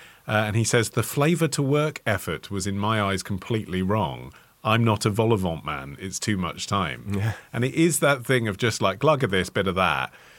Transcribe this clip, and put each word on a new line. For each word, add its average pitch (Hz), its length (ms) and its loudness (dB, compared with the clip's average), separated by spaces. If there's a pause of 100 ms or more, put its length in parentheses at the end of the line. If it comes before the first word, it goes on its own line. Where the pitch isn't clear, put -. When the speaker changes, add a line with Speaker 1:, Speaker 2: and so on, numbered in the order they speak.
(280)
Speaker 1:
Uh, 110 200 2
and 104 80 -4
he 113 80 2
says, 113 280 2
"The - 100 0
flavour 156 460 0
to 143 160 -2
work 147 420 0
effort 92 460 -4
was, 98 160 -4
in 98 100 -4
my 107 240 0
eyes, 95 220 0
completely 98 580 -4
wrong. 76 500 -2 (320)
I'm 113 200 4
not 107 200 4
a 113 60 4
vol 110 240 4
au - 20 6
vent 85 300 -2
man. 73 340 -8
It's 92 200 -8
too 107 180 -2
much 90 300 -6
time." 85 500 -2
Speaker 2:
Yeah. 104 160 -2 (180)
Speaker 1:
And 120 140 0
it 135 80 -4
is 165 280 2
that 139 220 2
thing 120 240 2
of 95 100 -2
just, 113 260 0
like, 98 160 2
"Glug 143 240 4
of 101 80 0
this, 92 180 2
bit 101 180 0
of 92 80 0
that," 76 380 0 (260)